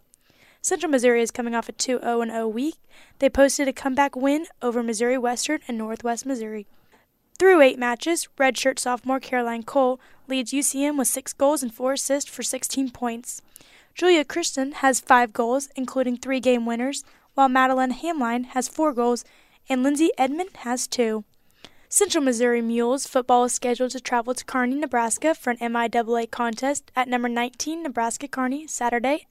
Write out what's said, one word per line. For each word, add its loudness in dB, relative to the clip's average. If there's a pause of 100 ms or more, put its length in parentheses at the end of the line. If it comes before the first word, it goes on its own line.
(600)
Central -2
Missouri 4
is -2
coming -6
off -4
a -14
two -2
oh -2
and -4
oh -4
week. -4 (440)
They 4
posted 4
a 0
comeback 0
win 0 (140)
over -2
Missouri 0
Western -2
and -6
Northwest -6
Missouri. -8 (720)
Through 6
eight 6
matches, -2
redshirt 0
sophomore -2
Caroline -4
Cole 2 (260)
leads -4
U 0
C -2
M 0
with 0
six -4
goals 2
and -6
four -2
assists -2
for -10
sixteen -4
points. -8 (540)
Julia 6
Christen -4
has 2
five 4
goals, 0
including -2
three -4
game 2
winners, -4 (300)
while 4
Madeline 2
Hamline -2
has -4
four 0
goals 0 (420)
and 0
Lindsay 2
Edmond -2
has -4
two. -2 (640)
Central 2
Missouri 2
Mules 0
football 2
is 0
scheduled -2
to -8
travel -2
to -10
Kearney, 0
Nebraska 0
for -6
an -2
M -4
I 0
double 0
A -2
contest -4
at 0
number 0
nineteen -4
Nebraska -4
Kearney -4
Saturday -2